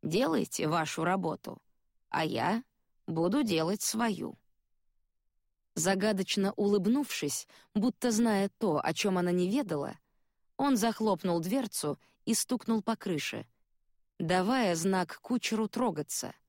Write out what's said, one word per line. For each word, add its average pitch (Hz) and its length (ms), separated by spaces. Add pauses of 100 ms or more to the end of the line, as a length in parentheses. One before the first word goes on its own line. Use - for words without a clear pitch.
Делайте 240 640
вашу 160 380
работу, 180 560 (480)
а 160 160
я 156 380 (440)
буду 180 360
делать 175 380
свою». 220 560 (1400)
Загадочно 196 760
улыбнувшись, 208 960 (260)
будто 233 380
зная 208 460
то, 170 260
о 160 100
чём 190 240
она 180 140
не 180 180
ведала, 180 480 (600)
он 277 180
захлопнул 202 640
дверцу 185 600 (260)
и 226 80
стукнул 226 480
по 220 140
крыше, 139 500 (760)
давая 185 560
знак 180 460
кучеру 220 460
трогаться. - 640 (160)